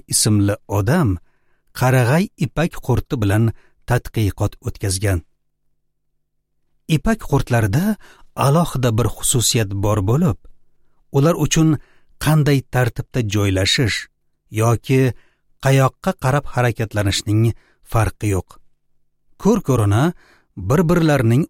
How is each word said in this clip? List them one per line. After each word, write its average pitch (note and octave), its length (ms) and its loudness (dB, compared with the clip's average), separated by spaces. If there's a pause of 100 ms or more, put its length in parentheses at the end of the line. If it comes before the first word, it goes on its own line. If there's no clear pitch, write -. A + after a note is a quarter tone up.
ismli G#2 640 0
odam G#2 540 0 (560)
qarag'ay C3 500 2 (100)
ipak - 400 -4
qurti - 420 -4
bilan A2 360 0 (360)
tadqiqot G#2+ 720 -2
o'tkazgan. F#2+ 600 -4 (1700)
Ipak G#3+ 320 0
qurtlarida C3+ 760 0 (360)
alohida C3+ 600 0
bir A2 140 0
xususiyat A2+ 640 -2
bor G2+ 300 -2
bo'lib, A#2+ 380 0 (720)
ular D3 220 2
uchun D#3+ 340 0 (520)
qanday D3 420 2
tartibda - 600 -4
joylashish G2+ 760 0 (540)
yoki A#2 600 0 (500)
qayoqqa C3+ 500 2
qarab C3 340 -2
harakatlanishning G#2+ 960 -2 (440)
farqi - 420 -2
yo'q. F#2+ 200 -2 (920)
Ko'r-ko'rona B2 640 2 (520)
bir-birlarining D3 920 2